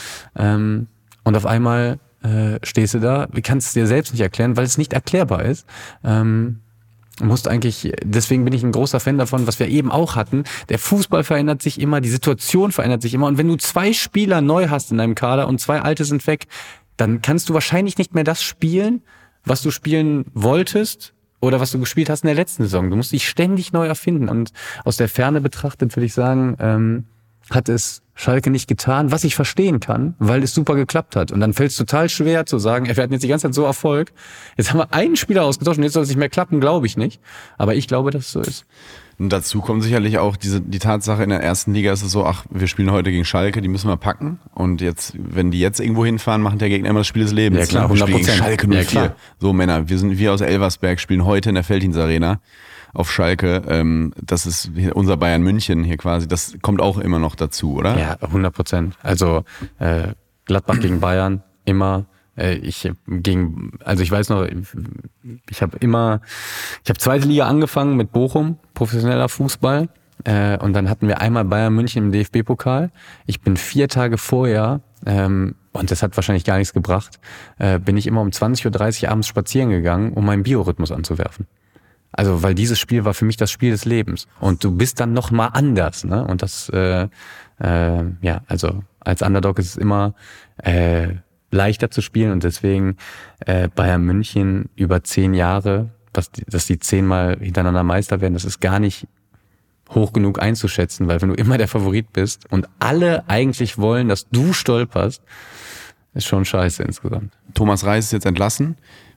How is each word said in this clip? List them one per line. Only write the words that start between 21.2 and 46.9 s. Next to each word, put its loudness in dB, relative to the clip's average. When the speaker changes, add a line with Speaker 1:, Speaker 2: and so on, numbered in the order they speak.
Speaker 1:
oder 2
was 0
du -2
gespielt 0
hast -2
in 0
der 2
letzten -2
Saison. 0
Du 0
musst -2
dich -2
ständig 0
neu 0
erfinden. 0
Und -2
aus 0
der 2
Ferne 2
betrachtet -4
würde 0
ich -4
sagen, 0
ähm, 0
hat 2
es -2
Schalke 0
nicht -2
getan, 0
was 0
ich 0
verstehen 0
kann, -2
weil 2
es -2
super 2
geklappt -2
hat. 0
Und 0
dann 2
fällt's 0
total 0
schwer 0
zu -2
sagen, 0
ey, -2
wir 4
hatten -2
jetzt -2
die -2
ganze 0
Zeit -2
so 2
Erfolg, 0
jetzt 0
haben 2
wir 0
einen 2
Spieler 2
ausgetauscht 0
und 2
jetzt -2
soll 2
es -2
nicht 0
mehr 2
klappen, 0
glaube 2
ich -4
nicht. -4
Aber 2
ich -2
glaube, 0
dass -6
es -12
so -4
ist. -8
Speaker 2:
Und -2
dazu -2
kommt 0
sicherlich 2
auch 2
diese, -2
die -6
Tatsache, 0
in 0
der 0
ersten 0
Liga 2
ist -2
es -4
so, 2
ach, -2
wir -2
spielen 0
heute 2
gegen 0
Schalke, 0
die -2
müssen -2
wir 2
packen. -4
Und 0
jetzt, -4
wenn 0
die 0
jetzt 2
irgendwo 2
hinfahren, 0
machen 0
der 0
Gegner 0